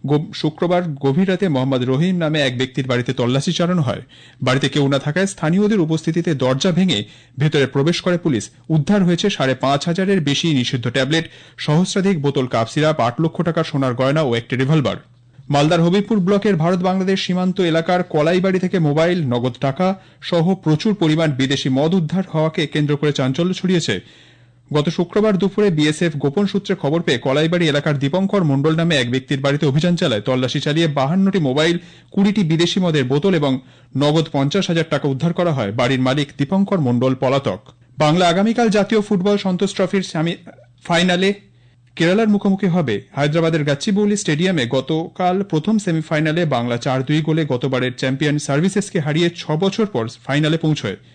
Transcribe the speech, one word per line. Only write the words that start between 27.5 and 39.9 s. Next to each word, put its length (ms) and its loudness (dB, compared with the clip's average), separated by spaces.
এলাকার 300 0
দীপঙ্কর 460 0
মণ্ডল 320 2
নামে 200 2
এক 140 0
ব্যক্তির 300 -2
বাড়িতে 260 0
অভিযান 300 2
চালায়। 240 0
তল্লাশি 400 -2
চালিয়ে 260 0
বাহান্নটি 520 0
মোবাইল, 400 0
কুড়িটি 320 2
বিদেশি 380 2
মদের 240 2
বোতল 300 2
এবং 260 0
নগদ 360 2
পঞ্চাশ 360 0
হাজার 220 0
টাকা 180 -2
উদ্ধার 240 -2
করা 200 0
হয়। 200 -2
বাড়ির 280 0
মালিক 280 0
দীপঙ্কর 420 0
মণ্ডল 340 2
পলাতক। 460 -2
বাংলা 300 4
আগামীকাল 400 2
জাতীয় 320 2
ফুটবল 360 0
সন্তোষ 380 -2
ট্রফির 280 0